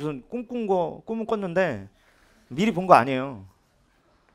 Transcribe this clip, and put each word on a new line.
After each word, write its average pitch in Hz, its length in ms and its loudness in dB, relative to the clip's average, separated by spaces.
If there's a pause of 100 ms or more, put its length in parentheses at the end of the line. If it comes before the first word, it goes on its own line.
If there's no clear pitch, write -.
무슨 143 280 -6
꿈꾼 240 360 -8
거, 175 400 -2
꿈은 226 220 -6
꿨는데 175 640 -2 (580)
미리 180 240 0
본 180 160 -4
거 175 80 10
아니에요. 131 500 2 (880)